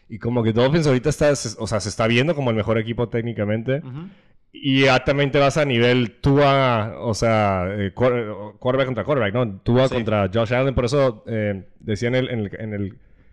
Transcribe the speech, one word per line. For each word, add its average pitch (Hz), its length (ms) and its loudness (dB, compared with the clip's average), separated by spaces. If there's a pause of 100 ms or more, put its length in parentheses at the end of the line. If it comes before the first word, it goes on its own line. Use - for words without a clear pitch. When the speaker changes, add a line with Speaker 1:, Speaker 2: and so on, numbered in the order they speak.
(100)
Speaker 1:
Y 113 80 -12
como 120 240 -2
que 110 100 2
Dolphins 139 340 2
ahorita 127 220 2
está, 147 280 2
se, 107 220 -8
o 110 80 -6
sea, 107 140 -2
se 98 80 -6
está 113 180 -2
viendo 123 280 2
como 135 160 -2
el 113 60 0
mejor 110 220 0
equipo 117 300 -4
técnicamente. 113 720 -4
Speaker 2:
Ujú. 156 300 -12 (440)
Speaker 1:
Y 135 300 0
ya 127 220 4
también 143 260 0
te 143 80 0
vas 139 180 2
a 156 80 2
nivel 123 560 2
Tua, 135 800 2
o 110 160 -2
sea, 104 560 2
eh, 101 240 -4
quar-, 107 640 -2
quarterback 131 280 0
contra 113 180 -4
quarterback, 123 280 0
¿no? 107 280 -2
Tua 123 280 2
Speaker 2:
Sí. 127 60 -4
Speaker 1:
contra 107 400 0
Josh 117 180 0
Allen. 131 220 0
Por 123 120 0
eso, 131 420 0
eh, 104 400 -4 (100)
decía 110 300 -4
en 127 80 0
el, 127 120 0
en 117 120 -4
el, 101 100 -4 (100)
en 110 140 -8
el 101 240 -6 (340)